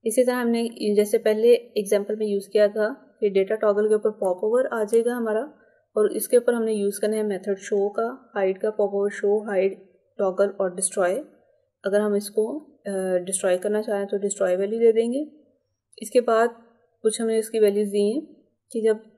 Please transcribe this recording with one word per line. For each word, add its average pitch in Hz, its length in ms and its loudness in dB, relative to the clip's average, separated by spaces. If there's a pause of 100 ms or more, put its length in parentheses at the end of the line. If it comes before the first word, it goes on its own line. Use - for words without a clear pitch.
इसी 233 200 2
तरह 247 120 0
हमने 233 320 -2 (260)
जैसे 208 240 2
पहले 214 340 2
example 208 640 0
में 214 100 -4
यूज़ 202 260 -4
किया 208 160 4
था 214 520 -4
कि 208 100 2
data 190 240 0
toggle 214 340 2
के 214 60 4
ऊपर 214 160 2
pop 185 340 -4
over 240 220 2
आ 220 180 -2
जाएगा 233 300 0
हमारा, 233 400 -4 (420)
और 208 200 2
इसके 214 200 0
ऊपर 240 180 4
हमने 220 180 -2
यूज़ 202 280 -2
करना 214 160 0
है 214 60 -2
method 202 340 -2
show 202 320 -2
का, 226 460 -6
hide 190 260 -2
का, 214 100 -2
pop 208 240 0
over 202 160 0
show, 214 400 -2
hide, 190 360 0 (320)
toggle 196 300 0
और 190 260 -4
destroy। 196 500 -2 (600)
अगर 202 160 2
हम 208 160 0
इसको, 214 440 -2
अ, - 300 -16 (280)
destroy 180 400 -2
करना 208 240 -2
चाहें 202 240 -4
तो 202 120 -4
destroy 190 380 0
value 202 220 -2
दे 226 140 6
देंगे। 240 380 0 (680)
इसके 240 220 2
बाद 233 360 2 (460)
कुछ 220 180 -2
हमने 226 180 0
इसकी 220 200 -4
values 208 300 2
दी 202 240 0
हैं 311 140 -4 (460)
कि 226 80 -4
जब 214 160 2 (220)